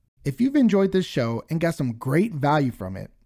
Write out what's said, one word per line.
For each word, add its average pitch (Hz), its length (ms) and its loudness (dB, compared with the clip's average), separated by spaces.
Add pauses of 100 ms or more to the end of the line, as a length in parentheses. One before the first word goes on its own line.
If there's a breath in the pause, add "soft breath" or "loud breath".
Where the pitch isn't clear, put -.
(260)
If 143 160 -4
you've 277 140 2
enjoyed 202 360 4
this 190 140 0
show 117 440 -4
and 160 120 -2
got 165 140 0
some 127 180 -4
great 160 400 -2
value 143 380 0
from 95 260 -10
it 98 140 -14 (140)